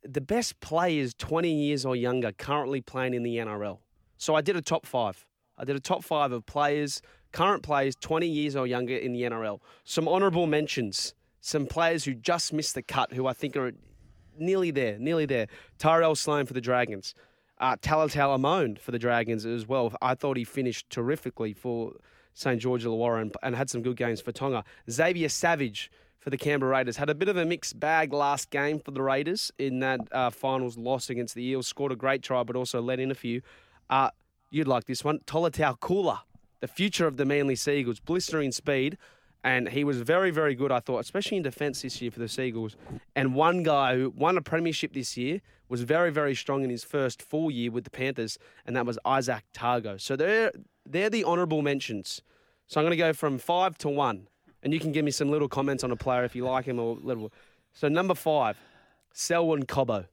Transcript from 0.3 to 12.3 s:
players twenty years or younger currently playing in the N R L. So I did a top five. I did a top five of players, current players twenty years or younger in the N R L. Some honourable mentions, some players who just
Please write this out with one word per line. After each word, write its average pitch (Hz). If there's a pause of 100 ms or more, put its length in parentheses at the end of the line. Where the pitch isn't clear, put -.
players 156
twenty 165
years 147
or 127
younger 123
currently 139
playing 127
in 120
the 120
N 113
R 104
L. 101 (380)
So -
I 156
did 180
a 170
top 143
five. 113 (300)
I -
did 139
a 139
top 180
five 147
of 120
players, 147 (320)
current 190
players 139
twenty 165
years 147
or 131
younger 123
in 123
the 123
N 117
R 113
L. 104 (220)
Some 160
honourable 175
mentions, 147 (260)
some 147
players 165
who 139
just 165